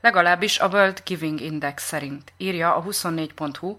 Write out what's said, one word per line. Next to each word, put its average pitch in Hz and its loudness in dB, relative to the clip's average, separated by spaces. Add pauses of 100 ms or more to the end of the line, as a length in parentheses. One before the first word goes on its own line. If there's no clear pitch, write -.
Legalábbis 180 4
a - 4
World 190 4
Giving 156 -4
Index 147 -6
szerint, 143 -8
írja 175 0
a 170 0
huszonnégy 165 -4
pont 147 -8
hu, 202 -8